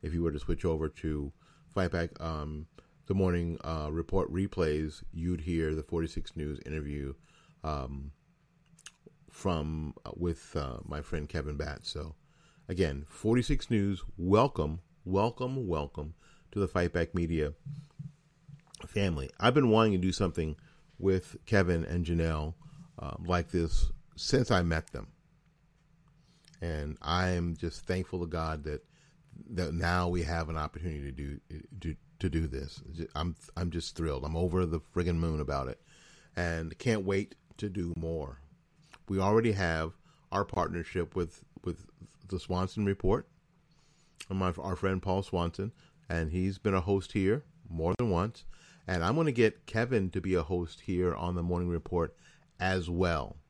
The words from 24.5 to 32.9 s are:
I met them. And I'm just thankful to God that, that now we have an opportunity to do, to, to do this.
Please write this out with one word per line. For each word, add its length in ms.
I 100
met 300
them. 160
And 400
I'm 540
just 300
thankful 340
to 80
God 380
that, 200
that 220
now 360
we 140
have 260
an 80
opportunity 480
to 60
do, 280
to, 160
to 100
do 180
this. 340